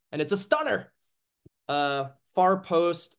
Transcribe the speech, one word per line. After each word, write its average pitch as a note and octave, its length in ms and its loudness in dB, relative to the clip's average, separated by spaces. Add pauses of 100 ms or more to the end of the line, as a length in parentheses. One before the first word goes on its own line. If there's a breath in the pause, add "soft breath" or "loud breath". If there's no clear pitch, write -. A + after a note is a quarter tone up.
(120)
and D3+ 100 -4
it's D3 100 -2
a G3 60 2
stunner! D4+ 540 -2 (760)
Uh, C#3 420 -2 (240)
far F#3+ 260 4
post, E3+ 580 -2